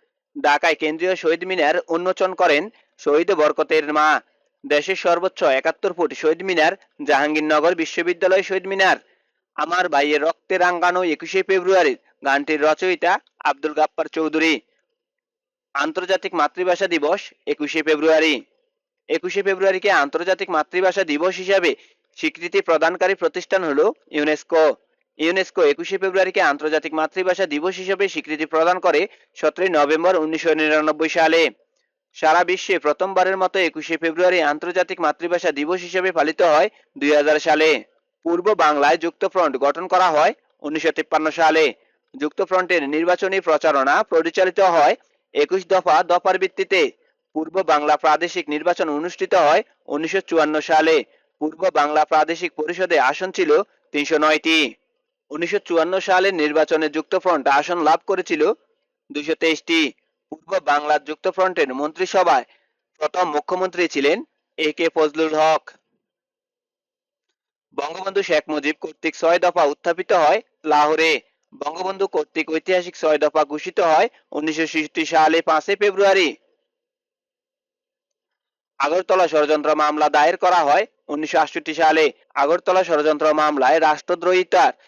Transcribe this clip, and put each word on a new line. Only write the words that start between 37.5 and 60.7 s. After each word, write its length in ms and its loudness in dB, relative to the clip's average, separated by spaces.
পূর্ব 300 -2
বাংলায় 440 2
যুক্তফ্রন্ট 580 -2
গঠন 320 -2
করা 220 2
হয় 220 2
উনিশশো 300 -2
তিপ্পান্ন 380 -4
সালে। 340 2
যুক্তফ্রন্টের 720 -2
নির্বাচনী 520 -2
প্রচারণা 540 0
পরিচালিত 500 0
হয় 200 4
একুশ 320 0
দফা 360 2
দফার 360 0
ভিত্তিতে। 420 -2
পূর্ব 280 -6
বাংলা 340 2
প্রাদেশিক 520 -2
নির্বাচন 420 -2
অনুষ্ঠিত 440 -4
হয় 280 4
উনিশশো 340 -4
চুয়ান্ন 400 0
সালে। 360 2
পূর্ব 220 -6
বাংলা 300 2
প্রাদেশিক 460 -2
পরিষদে 400 -2
আসন 320 0
ছিল 180 -2
তিনশো 260 -2
নয়টি। 400 2
উনিশশো 380 -4
চুয়ান্ন 320 0
সালের 340 2
নির্বাচনে 540 0
যুক্তফ্রন্ট 560 -2
আসন 240 -4
লাভ 240 2
করেছিল 360 -2
দুইশো 240 -6
তেইশটি। 460 -2
পূর্ব 240 -16